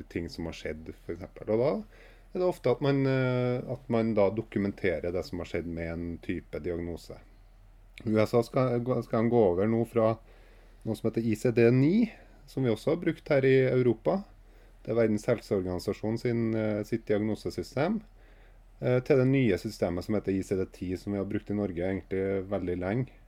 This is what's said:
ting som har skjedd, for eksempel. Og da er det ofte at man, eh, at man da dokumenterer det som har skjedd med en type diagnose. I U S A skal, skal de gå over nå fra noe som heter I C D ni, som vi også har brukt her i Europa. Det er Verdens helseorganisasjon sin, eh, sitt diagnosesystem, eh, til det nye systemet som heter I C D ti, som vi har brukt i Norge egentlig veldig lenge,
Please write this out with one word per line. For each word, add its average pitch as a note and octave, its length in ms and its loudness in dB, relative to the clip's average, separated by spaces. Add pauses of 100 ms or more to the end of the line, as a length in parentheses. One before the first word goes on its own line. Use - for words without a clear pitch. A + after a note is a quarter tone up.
ting E2+ 200 -6
som E2 180 -10
har D#2+ 80 -8
skjedd, D#2+ 380 -12 (100)
for E2+ 120 -10
eksempel. - 360 -10
Og G#2+ 80 2
da C3+ 140 2 (640)
er F#3 80 -2
det F3+ 80 2
ofte F3 180 -2
at B2 140 2
man, C#3 240 2
eh, B2+ 580 0
at - 240 -10
man A2+ 240 2
da G#2 160 4
dokumenterer F#2+ 840 -2
det F2 120 -4
som - 160 -10
har E2 80 -8
skjedd E2+ 180 -6
med E2+ 220 -6
en E2 300 -6
type E2+ 420 -8
diagnose. E2+ 560 -8 (880)
I A2 60 -2
U G#2+ 100 4
S G#2+ 140 2
A A#2+ 100 4
skal, B2 380 0 (200)
skal A2+ 200 0
de A#2 100 2
gå A#2+ 80 6
over F#2+ 260 4
nå A2+ 200 2
fra A2 320 2 (680)
noe A2+ 100 -4
som A2+ 140 -4
heter A2+ 160 -4
I A2 100 2
C B2 160 0
D A#2 200 6
ni, D3+ 400 4 (360)
som - 160 -6
vi B2 80 2
også G#2+ 220 0
har F3 80 -2
brukt E3+ 280 -4
her C#3 160 4
i C3 200 6
Europa. B2+ 580 2 (600)
Det - 80 -8
er A2+ 80 -2
Verdens G#2+ 260 0
helseorganisasjon G2+ 920 -2
sin, A#2 340 -2
eh, G#2+ 300 -2
sitt A2+ 240 -6
diagnosesystem, G#2+ 920 -2 (840)
eh, B2+ 180 2
til C#3+ 160 2
det B2+ 100 4
nye C3 320 4
systemet F2+ 460 -4
som G#2+ 100 -2
heter G2 220 0
I F#2+ 80 0
C - 100 -2
D F#2+ 120 0
ti, F#2 300 -8
som G2+ 160 -6
vi G2+ 60 -2
har F#2+ 80 -2
brukt G#2 240 -6
i G2+ 60 -2
Norge F#2+ 240 -4
egentlig F#2+ 640 -4
veldig F2+ 320 -4
lenge, G#2 300 -2 (180)